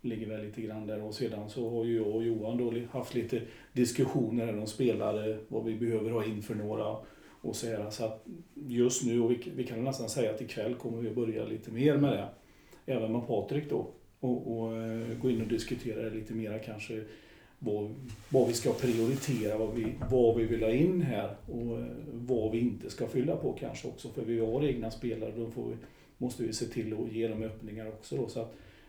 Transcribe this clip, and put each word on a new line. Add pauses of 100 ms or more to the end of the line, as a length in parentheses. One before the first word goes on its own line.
Ligger
väl
lite
grann
där.
Och
sedan
så
har
ju
jag
och
Johan
då
li-,
haft
lite (300)
diskussioner
här
om
spelare, (100)
vad
vi
behöver
ha
in
för
några (440)
och
så
här.
Så
att (280)
just
nu,
och
vi,
vi
kan
nästan
säga
att
ikväll
kommer
vi
att
börja
lite
mer
med
det. (640)
Även
med
Patrik
då. (340)
Och,
och,
eh,
gå
in
och
diskutera
det
lite
mera
kanske. (540)
Vad, (340)
vad
vi
ska
prioritera,
vad
vi, (160)
vad
vi
vill
ha
in
här (100)
och,
eh, (260)
vad
vi
inte
ska
fylla
på
kanske
också.
För
vi
har
egna
spelare,
då
får
vi, (420)
måste
vi
se
till
att
ge
dem
öppningar
också
då.
Så
att (340)